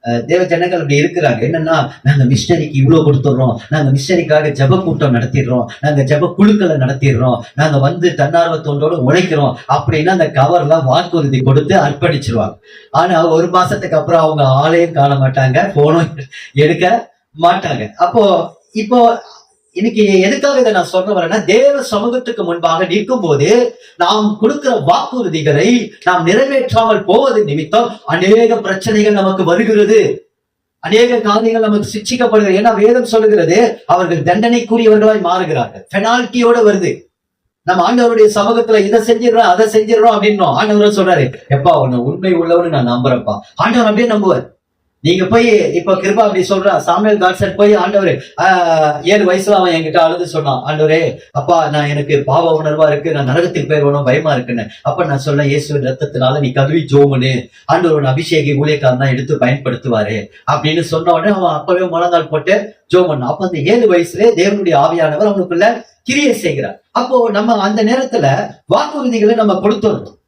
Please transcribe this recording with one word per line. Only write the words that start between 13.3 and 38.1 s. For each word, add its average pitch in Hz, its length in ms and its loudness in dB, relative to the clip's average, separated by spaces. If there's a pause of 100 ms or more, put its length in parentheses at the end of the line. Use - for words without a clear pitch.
மாசத்துக்கு 180 440 -2
அப்புறம் 160 300 2
அவங்க 151 220 0
ஆளையும் 160 480 2
காண 143 220 2
மாட்டாங்க, 131 600 0
போனும் 156 440 0 (360)
எடுக்க 180 580 0 (300)
மாட்டாங்க. 170 500 0
அப்போ, 180 640 0 (180)
இப்போ 226 500 2 (500)
இன்னைக்கு 202 480 0
எதுக்காக 277 400 0
இதை 226 120 2
நான் 196 140 0
சொல்ல 190 280 -2
வரேன்னா, 180 300 -2
தேவ 254 400 2
சமூகத்துக்கு 233 600 -4
முன்பாக 170 420 -2
நிற்கும் 208 360 -2
போது 170 540 2 (220)
நாம் 208 420 0
கொடுக்கிற 254 480 0
வாக்குறுதிகளை 196 1000 0 (140)
நாம் 175 240 0
நிறைவேற்றாமல் 226 760 0
போவது 220 400 2
நிமித்தம் 160 640 -2
அநேக 214 520 2
பிரச்சனைகள் 208 560 -2
நமக்கு 190 300 0
வருகிறது, 208 840 2 (500)
அநேக 233 400 2
காரியங்கள் 220 420 0
நமக்கு 208 320 0
சிட்சிக்கப்படுகிறது. 214 680 0
ஏன்னா 226 140 2
வேதம் 233 300 2
சொல்லுகிறது, 214 800 2
அவர்கள் 175 360 0
தண்டனைக்குரியவர்களாய் 214 1000 2
மாறுகிறார்கள். 170 600 -4 (120)
பெனால்டியோட 233 680 0
வருது. 185 360 0 (640)
நம்ம 226 300 0
ஆண்டவருடைய 233 420 4